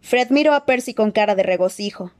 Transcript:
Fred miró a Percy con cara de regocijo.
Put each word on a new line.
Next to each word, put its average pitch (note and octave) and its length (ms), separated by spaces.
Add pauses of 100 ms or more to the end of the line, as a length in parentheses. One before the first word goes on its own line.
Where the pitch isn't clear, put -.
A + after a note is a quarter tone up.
Fred B3 300
miró D4 220
a C#4+ 140
Percy B3 280
con G#3+ 180
cara G#3 240
de F#3+ 80
regocijo. F#3 760